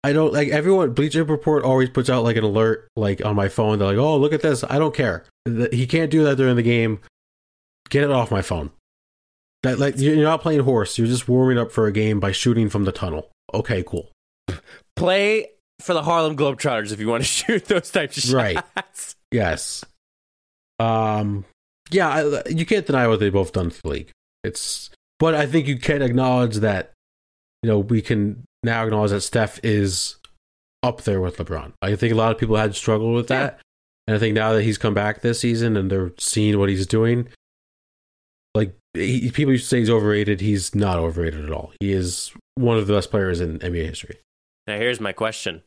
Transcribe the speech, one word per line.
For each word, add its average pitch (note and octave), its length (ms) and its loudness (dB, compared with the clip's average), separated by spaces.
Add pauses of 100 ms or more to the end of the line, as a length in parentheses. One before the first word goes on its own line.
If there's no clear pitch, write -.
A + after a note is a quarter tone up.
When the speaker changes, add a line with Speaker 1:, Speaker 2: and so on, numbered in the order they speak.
Speaker 1:
I C#3+ 100 0
don't, D#3 200 4
like, D3 160 2
everyone, D#3 440 2
Bleacher D3+ 320 0
Report D3+ 400 0
always C3 260 4
puts B2+ 200 0
out, B2 140 2
like, A#2 120 2
an A2 80 2
alert, A2 520 2
like, G2+ 280 -2
on G#2 120 0
my G2 120 2
phone. G#2+ 300 2
They're G2 100 2
like, G2 100 2
"Oh, D3+ 180 2
look D3 160 4
at D3+ 100 0
this." C#3+ 220 0
I C3+ 140 -2
don't D#3 160 0
care. F#2+ 300 -2 (200)
The, A#2 280 0
he B2 140 0
can't E3 240 0
do D#3 140 4
that C#3 120 2
during B2+ 200 4
the A#2+ 60 2
game. A2+ 380 2 (920)
Get C#3+ 140 2
it C#3+ 60 0
off B2 200 2
my G2 120 0
phone. D2+ 280 -6 (920)
That, B2+ 160 0
like, C#3 200 0
you're D3+ 180 4
not D#3 240 4
playing D#3 200 2
horse. B2 360 0
You're A#2 100 2
just B2 220 -2
warming B2+ 300 4
up A2+ 120 -2
for A2 160 2
a G#2 60 2
game G#2+ 260 0
by G2 140 0
shooting A2+ 380 0
from G2+ 140 -2
the F#2+ 80 -2
tunnel. D#2 360 -8 (240)
Okay, G2+ 340 -4
cool. - 220 -8 (880)
Speaker 2:
Play G3+ 520 0 (320)
for - 120 -4
the D#3+ 100 0
Harlem D#3+ 340 0
Globetrotters B2+ 560 -2
if G#2 80 -8
you G#2+ 80 -2
wanna A#2 160 0
<laughs> - 0 -
shoot - 420 -2
those F3 240 0
types D3 340 -4
of B2 80 0
Speaker 1:
Right. G#2+ 260 0 (180)
Speaker 2:
shots. - 400 -12 (140)
Speaker 1:
Yes. F#2 540 -4 (960)
Um, G#2+ 680 -2 (460)
yeah, F3 180 2
I, D3 400 0
you D#3+ 160 -2
can't G3+ 220 0
deny B2+ 200 2
what A2 140 4
they've G2+ 120 2
both G2 200 0
done F2 180 -2
to - 120 -18
the D#2+ 60 -6
league. D2 220 -6 (340)
It's, - 440 -8 (300)
but D#3+ 160 2
I D3+ 120 2
think C#3 200 0
you C#3+ 120 -2
can C#3+ 220 0
acknowledge B2+ 560 2
that, G#2 360 -2 (680)
you A#2 60 0
know, G#2+ 120 4
we A2 200 2
can G#2 440 -2 (180)
now A2+ 220 -2
acknowledge G#2+ 260 2
that G2+ 100 0
Steph - 420 -2
is G2+ 540 -2 (680)
up B2 200 -4
there G2 180 0
with F2+ 160 -4
LeBron. D#2 460 -8
I G2 140 0
think A#2 180 0
a - 20 2
lot A2+ 160 2
of A2 60 -2
people A2 180 2
had G#2+ 180 0
struggled A2+ 400 0
with A#2+ 160 -2
Speaker 2:
Yeah. C3 120 0
Speaker 1:
that. - 180 -6 (460)
And G#2+ 100 0
I - 20 0
think G#2+ 160 2
now A2 200 2
that G#2+ 80 2
he's G#2+ 160 0
come G#2+ 160 0
back G#2+ 260 -2
this A#2 200 -2
season A#2 360 0
and F#2+ 140 -2
they're F#2+ 280 -2
seeing G#2+ 400 0
what G2 120 2
he's F#2+ 160 -2
doing, A#2+ 420 0 (1300)
like, G2+ 200 0 (200)
he, B2 360 -2
people C#3 220 0
used B2+ 120 0
to - 40 -8
say C3 120 2
he's A2 100 2
overrated. G#2 500 2
He's G2+ 340 -2
not G2 240 0
overrated E2 460 -4
at D#2 80 -8
all. D2+ 280 -10
He G2 120 -2
is F2+ 400 -4 (220)
one A#2+ 240 2
of G2+ 80 0
the G#2 80 2
best G2 160 0
players F#2 300 0
in D#2+ 220 -6
N F2 100 -6
B E2+ 100 -4
A D#2 40 -4
history. - 300 -14 (500)
Speaker 2:
Now, G#2 120 -6
here's A#2 220 -2
my G2+ 120 -4
question. G2+ 540 -6